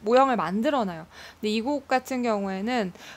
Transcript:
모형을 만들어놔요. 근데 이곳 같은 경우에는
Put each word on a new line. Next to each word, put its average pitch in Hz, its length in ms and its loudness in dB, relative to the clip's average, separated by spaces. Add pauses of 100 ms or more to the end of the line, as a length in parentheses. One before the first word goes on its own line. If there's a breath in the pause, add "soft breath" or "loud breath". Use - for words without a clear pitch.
모형을 254 340 6
만들어놔요. 190 720 0 (260 loud breath)
근데 - 160 -4
이곳 247 380 -2
같은 262 340 0
경우에는 202 720 -2 (240 loud breath)